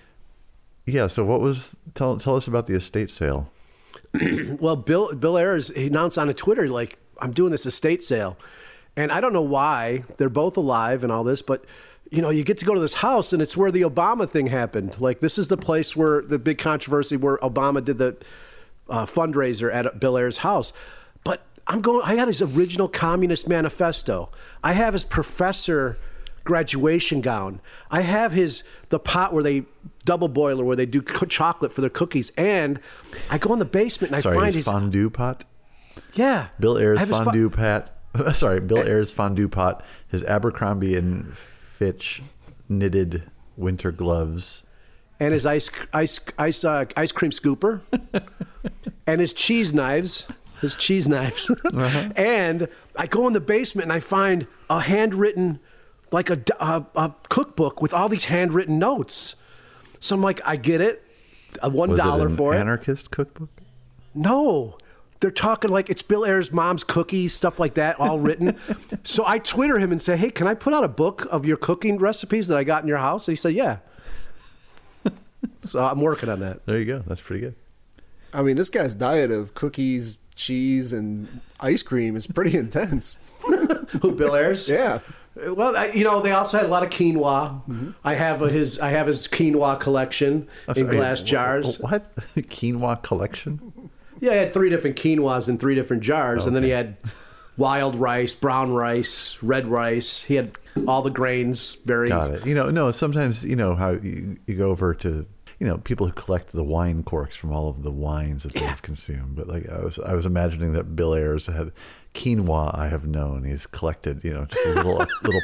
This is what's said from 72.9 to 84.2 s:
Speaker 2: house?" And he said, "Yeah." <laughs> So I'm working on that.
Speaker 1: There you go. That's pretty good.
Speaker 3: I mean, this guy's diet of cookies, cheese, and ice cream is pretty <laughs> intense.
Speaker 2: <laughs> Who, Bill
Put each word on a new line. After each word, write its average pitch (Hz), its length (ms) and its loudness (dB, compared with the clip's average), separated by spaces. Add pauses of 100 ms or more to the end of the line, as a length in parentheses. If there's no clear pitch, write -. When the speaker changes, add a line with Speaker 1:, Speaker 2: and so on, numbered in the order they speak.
Speaker 2:
house?" 139 300 -2
And 170 60 2
he 151 60 -2
said, 165 140 2
"Yeah." 175 240 0 (1300)
<laughs> 214 80 0 (500)
So 127 220 -2
I'm 135 180 0
working 147 280 0
on 101 100 -2
that. 95 260 -8
Speaker 1:
There 110 140 0
you 110 60 -2
go. 131 200 -6
That's 87 160 -8
pretty 98 200 -8
good. 123 140 -10 (800)
Speaker 3:
I 143 80 -2
mean, 135 140 4
this 131 140 0
guy's 131 240 -2
diet 127 380 2
of 107 220 -4
cookies, 131 640 -4 (180)
cheese, 131 580 -2
and 107 460 -6 (200)
ice 131 220 0
cream 113 340 -2
is 110 120 -6
pretty 175 300 0
<laughs> - 0 -
intense. 147 640 -4 (120)
Speaker 2:
<laughs> - 680 -2
Who, 185 120 4
Bill 143 220 2